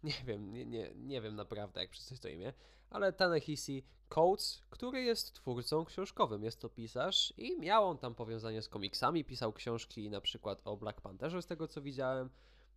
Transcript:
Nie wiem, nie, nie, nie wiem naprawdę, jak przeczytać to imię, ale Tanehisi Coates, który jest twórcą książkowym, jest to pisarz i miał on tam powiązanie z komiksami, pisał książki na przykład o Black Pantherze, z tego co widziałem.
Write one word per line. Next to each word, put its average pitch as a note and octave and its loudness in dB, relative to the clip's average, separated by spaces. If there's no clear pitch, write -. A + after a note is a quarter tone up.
Nie D3+ -4
wiem, G#2 -4
nie, A#2+ -8
nie, A#2 -6
nie B2+ -6
wiem G#2+ -6
naprawdę, G#2 -6
jak F2 -4
przeczytać - -12
to - -10
imię, F#2+ -6
ale G3 2
Tanehisi D3+ 2
Coates, F3+ 6
który B3+ -4
jest A#3 2
twórcą C3 0
książkowym, B2+ 0
jest A2+ -4
to A#2 -8
pisarz B2+ 2
i F4 -2
miał G#3 6
on D3+ 0
tam A#2 -4
powiązanie A2+ -2
z - -8
komiksami, B2 2
pisał A#2+ -2
książki A2+ -4
na G2+ -4
przykład G#2 -4
o G#2 -4
Black G#2 -6
Pantherze, B2+ -4
z - -10
tego D#3+ -4
co D3+ -8
widziałem. C3 -2